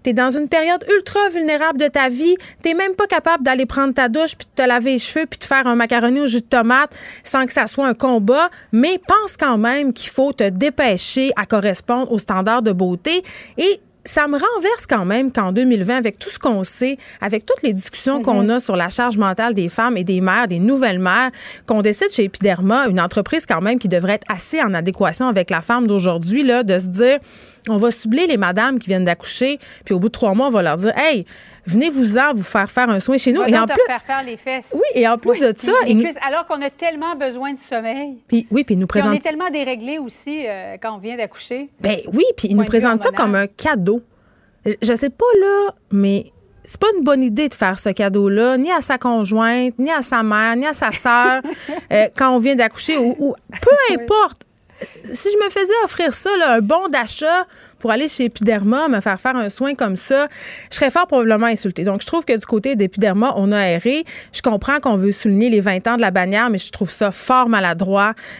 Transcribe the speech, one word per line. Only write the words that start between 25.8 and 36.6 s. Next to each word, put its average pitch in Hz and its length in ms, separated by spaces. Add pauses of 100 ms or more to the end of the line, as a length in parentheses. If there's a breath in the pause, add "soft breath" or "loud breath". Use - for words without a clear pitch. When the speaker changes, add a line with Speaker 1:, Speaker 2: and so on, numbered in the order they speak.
Speaker 1:
d'aujourd'hui, 185 560
là, 247 200
de 190 160
se 185 80
dire, 240 320 (500 loud breath)
on 220 80
va 233 140
cibler 247 360
les 285 120
madames 208 400
qui - 100
viennent 185 160
d'accoucher, 247 540 (260 loud breath)
puis - 80
au 185 60
bout 202 100
de - 40
trois 202 200
mois, 247 140
on 269 40
va 208 120
leur 160 140
dire, « 202 200
Hey, 269 300 (400 loud breath)
venez-vous-en 262 680
vous 208 100
faire 202 280
faire 247 180
un 202 120
soin 262 180
chez 247 140
nous. » 339 100
Speaker 2:
Va 247 60
Speaker 1:
Et 226 40
Speaker 2:
donc 226 100
Speaker 1:
en 226 40
Speaker 2:
te 285 80
Speaker 1:
plus 494 120
Speaker 2:
faire 247 160
faire 269 200
les 240 160
fesses. 262 340
Speaker 1:
Oui, 294 80 (140)
et 233 120
en 233 120
plus - 140
Speaker 2:
Oui, 349 80
Speaker 1:
de 247 120
Speaker 2:
puis - 140
Speaker 1:
ça, 381 60 (120)
Speaker 2:
les 240 80
Speaker 1:
ils 214 60
nous 240 60
Speaker 2:
cuisses, 330 120 (100)
alors 330 200
qu'on 294 160